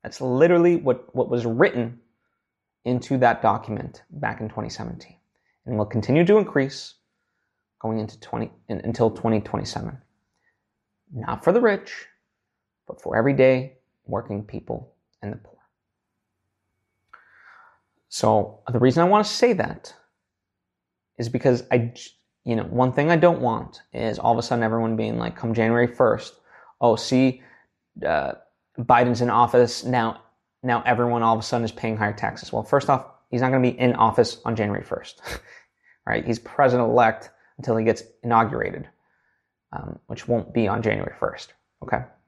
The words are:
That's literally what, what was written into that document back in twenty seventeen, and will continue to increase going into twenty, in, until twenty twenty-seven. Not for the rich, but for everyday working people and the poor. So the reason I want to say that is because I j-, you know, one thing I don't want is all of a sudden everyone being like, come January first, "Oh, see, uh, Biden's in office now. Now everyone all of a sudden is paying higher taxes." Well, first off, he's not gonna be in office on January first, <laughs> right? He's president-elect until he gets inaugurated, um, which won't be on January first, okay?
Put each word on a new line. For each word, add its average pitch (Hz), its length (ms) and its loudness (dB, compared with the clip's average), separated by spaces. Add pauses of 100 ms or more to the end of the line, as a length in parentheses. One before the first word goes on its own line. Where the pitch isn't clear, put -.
That's 110 180 -14
literally 170 560 4
what, 135 380 -2
what 127 140 -2
was 120 160 -2
written 120 540 0 (840)
into 127 320 -2
that 120 240 2
document - 680 -4
back 110 320 -8
in 110 80 -8
twenty 107 200 -8
seventeen, - 480 -14 (480)
and 120 120 -4
will 104 80 0
continue 131 400 2
to 208 120 6
increase - 580 -2 (840)
going 110 200 -6
into 107 200 -10
twenty, - 320 -10 (160)
in, 104 140 -6
until 113 300 0
twenty 110 280 -2
twenty-seven. - 580 -8 (1160)
Not 110 300 -8
for 165 80 4
the 233 100 4
rich, - 460 -2 (800)
but - 140 -16
for - 140 -6
everyday 131 640 2 (280)
working 107 380 -6
people - 500 -12 (280)
and 101 100 -10
the - 60 -12
poor. - 160 -20 (2500)
So - 520 0 (100)
the 120 80 -2
reason 131 240 4
I 180 60 4
want 208 160 4
to - 60 -6
say 240 220 2
that - 400 -6 (1200)
is 113 100 -6
because 123 420 2
I 127 80 2 (160)
j-, - 180 -20 (340)
you 117 100 -2
know, 104 80 -2
one 123 300 0
thing 151 180 2
I 170 60 4
don't 165 240 4
want 113 400 -6 (100)
is 113 260 -6
all - 140 2
of 117 80 2
a - 20 -4
sudden 117 220 -2
everyone 113 320 0
being 110 220 -4
like, 117 180 -6
come 113 180 -4
January 117 340 2
first, 110 480 0 (440)
"Oh, 117 160 4
see, 127 460 0 (640)
uh, 73 280 -2 (460)
Biden's 123 420 4
in 120 80 0
office 120 540 4
now. 117 380 -2 (420)
Now 120 220 0
everyone 120 380 0
all 113 120 4
of 113 40 -6
a 113 40 -8
sudden 117 220 -4
is 110 60 -6
paying 110 260 -6
higher 104 160 -2
taxes." - 380 -8
Well, 110 120 -4
first 139 260 0
off, 131 160 0 (240)
he's 123 120 -2
not 131 100 0
gonna 131 100 2
be 123 160 2
in 127 160 2
office - 500 2
on 117 120 -2
January 104 280 -2
first, - 380 -12 (440)
<laughs> - 420 -20
right? 110 180 -4
He's 113 140 -4
president-elect 120 880 2 (280)
until 123 200 -2
he 110 80 0
gets 113 180 2 (200)
inaugurated, 113 640 0 (840)
um, - 340 -12
which - 200 -12
won't 117 260 -2
be 113 140 2
on 110 140 -2
January 107 380 -2
first, - 340 -6 (300)
okay? 127 200 -2 (240)